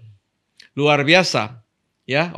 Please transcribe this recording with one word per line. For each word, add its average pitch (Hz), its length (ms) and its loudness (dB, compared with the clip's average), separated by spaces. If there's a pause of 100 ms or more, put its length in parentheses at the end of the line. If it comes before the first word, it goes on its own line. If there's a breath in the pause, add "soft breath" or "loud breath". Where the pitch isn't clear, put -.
(800 soft breath)
Luar 147 240 2
biasa, 147 600 0 (420)
ya, 151 320 -4